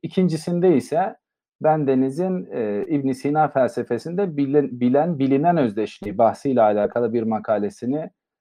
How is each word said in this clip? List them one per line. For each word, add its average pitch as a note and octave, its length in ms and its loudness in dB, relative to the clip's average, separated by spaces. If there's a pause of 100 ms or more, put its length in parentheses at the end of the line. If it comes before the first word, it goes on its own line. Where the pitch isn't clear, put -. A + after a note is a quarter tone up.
İkincisinde F3 720 2
ise D#3+ 400 -2 (460)
bendenizin, D3+ 920 0
e, G#2 360 -4
İbn C#3 240 -2
Sina D3 360 0
felsefesinde C#3 880 -2
bilen, C#3 440 0
bilen, C#3+ 380 2
bilinen C#3 380 2
özdeşliği G#2 600 -2
bahsiyle A#2 440 2
alakalı G#2+ 500 2
bir A#2 100 0
makalesini A2 880 -4 (300)